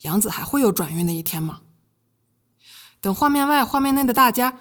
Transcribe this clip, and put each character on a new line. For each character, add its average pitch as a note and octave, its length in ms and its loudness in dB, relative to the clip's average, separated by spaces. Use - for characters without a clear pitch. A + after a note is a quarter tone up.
杨 D#3 180 -2
子 - 80 0
还 - 160 -8
会 C#4+ 160 -2
有 A#3 100 4
转 D#3+ 240 -2
运 E3+ 120 -2
的 E3+ 60 -4
一 E3 100 -6
天 D#3+ 200 -6
吗？ D#3+ 200 -8
等 G3 140 -2
画 D4 140 2
面 C#4+ 200 2
外、 D4 160 2
画 C#4 160 -2
面 C4+ 140 0
内 C#4 100 2
的 A#3+ 80 2
大 B3 180 4
家 B3+ 300 -2